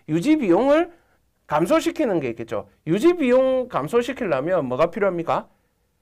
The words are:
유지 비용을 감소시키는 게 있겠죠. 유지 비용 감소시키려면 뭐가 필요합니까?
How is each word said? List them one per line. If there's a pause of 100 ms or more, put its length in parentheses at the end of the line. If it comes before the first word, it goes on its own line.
유지
비용을 (560)
감소시키는
게
있겠죠. (180)
유지
비용
감소시키려면
뭐가
필요합니까? (540)